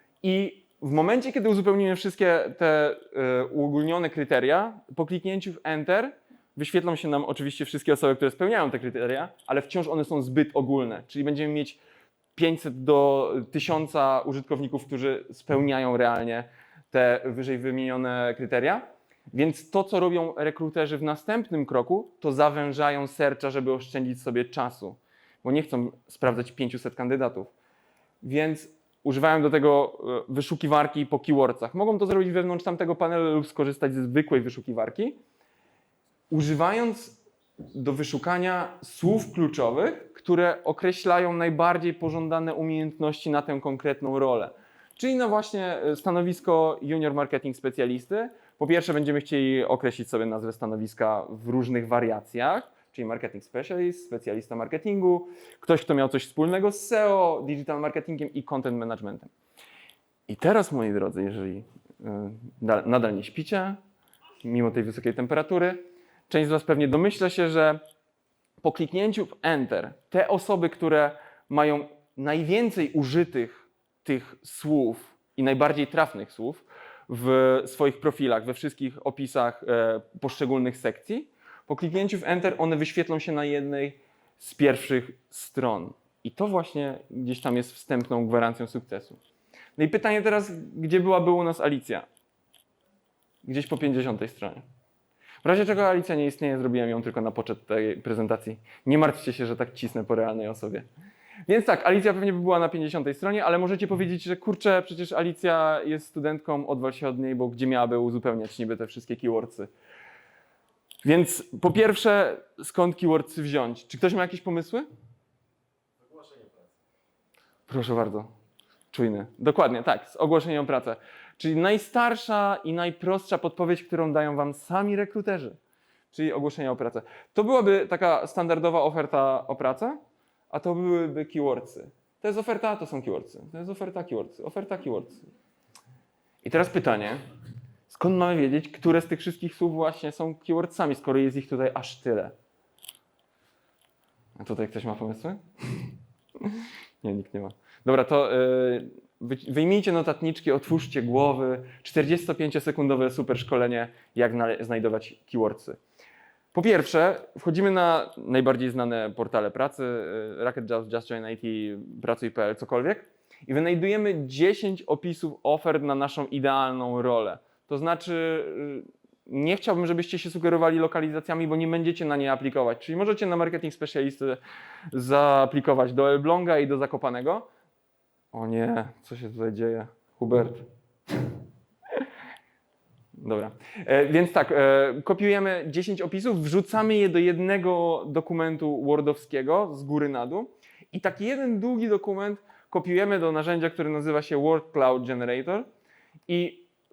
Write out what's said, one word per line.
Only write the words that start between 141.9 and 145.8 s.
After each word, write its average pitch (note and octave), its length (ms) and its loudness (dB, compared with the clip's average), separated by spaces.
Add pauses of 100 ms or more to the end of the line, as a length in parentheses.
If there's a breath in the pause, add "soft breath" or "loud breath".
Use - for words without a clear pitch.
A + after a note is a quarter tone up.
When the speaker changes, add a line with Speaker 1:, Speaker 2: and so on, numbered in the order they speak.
Speaker 1:
tyle? G#2+ 300 -2 (2000)
A G#2+ 60 -16
tutaj G#2+ 240 -6
ktoś A2 160 -10
ma A2 100 -6
pomysły? A2 420 -8 (800 loud breath)